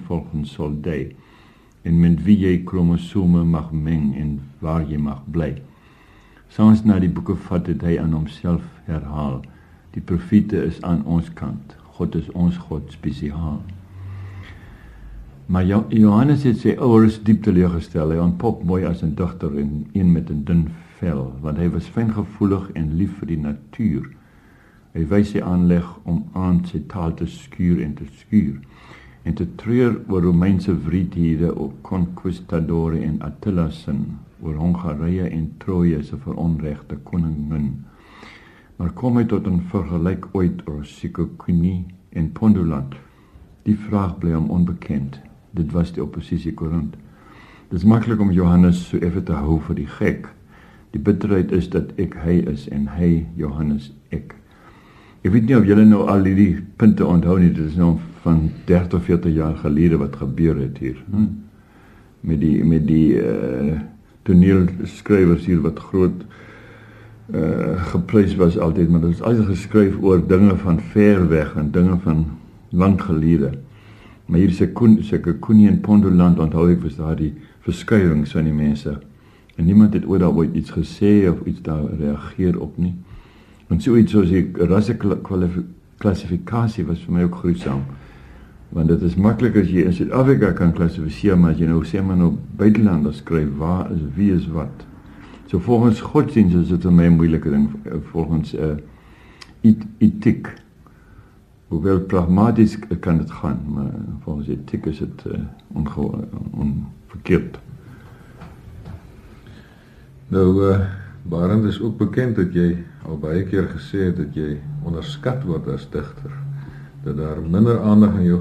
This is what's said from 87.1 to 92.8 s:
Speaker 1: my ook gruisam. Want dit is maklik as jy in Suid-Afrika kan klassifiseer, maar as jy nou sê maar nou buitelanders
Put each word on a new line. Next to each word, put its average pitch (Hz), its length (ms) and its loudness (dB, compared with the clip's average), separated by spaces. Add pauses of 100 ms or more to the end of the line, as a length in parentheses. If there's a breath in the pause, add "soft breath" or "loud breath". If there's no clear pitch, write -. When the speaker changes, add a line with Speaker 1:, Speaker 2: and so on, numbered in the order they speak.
Speaker 1:
my 87 80 2
ook 87 140 0
gruisam. 71 460 -2 (840 loud breath)
Want 82 200 0
dit 85 140 4
is 87 120 0
maklik 107 420 2
as 90 120 4
jy 87 160 2
in 87 80 2
Suid-Afrika 123 600 2
kan 87 200 2
klassifiseer, 87 640 0
maar 87 140 6
as 76 60 -2
jy 85 80 0
nou 80 180 2
sê 95 180 -4
maar 92 140 0
nou 87 160 4 (240)
buitelanders 98 600 2